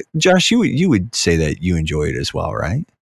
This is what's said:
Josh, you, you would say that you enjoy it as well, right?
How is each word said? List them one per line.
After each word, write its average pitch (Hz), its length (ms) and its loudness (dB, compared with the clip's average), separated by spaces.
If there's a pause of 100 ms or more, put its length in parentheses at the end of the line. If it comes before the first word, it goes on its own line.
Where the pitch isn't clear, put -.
(180)
Josh, 180 320 4
you, 226 140 4
you 170 260 2
would 107 240 0
say 85 220 0
that 76 260 -2
you 87 140 0
enjoy 78 300 -2
it 69 100 -4
as 69 180 -6
well, 82 200 -6
right? 98 320 -4 (220)